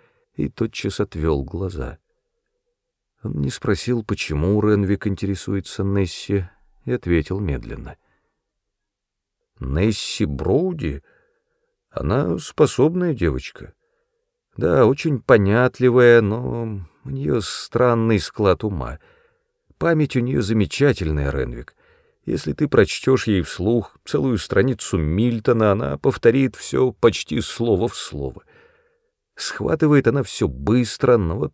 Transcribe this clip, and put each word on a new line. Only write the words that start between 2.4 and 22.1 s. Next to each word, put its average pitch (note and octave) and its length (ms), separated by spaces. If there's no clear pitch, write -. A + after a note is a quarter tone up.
Он D3 180
не C3+ 80
спросил, A#2 540
почему F#2+ 580
Ренвик G2+ 460
интересуется G2 760
Несси, G2 600
и B2 80
ответил F2 480
медленно: A1+ 560
«Несси F#2 640
Броуди? F2+ 800
Она C#3+ 480
способная E3 760
девочка. D#2+ 600
Да, G2 300
очень C#3 340
понятливая, A#2+ 1000
но A2+ 580
у C3 60
неё C3+ 320
странный A2+ 800
склад F#2+ 440
ума. D#2 360
Память D#3 380
у B2 60
неё B2+ 200
замечательная, F#2+ 880
Ренвик. B1+ 460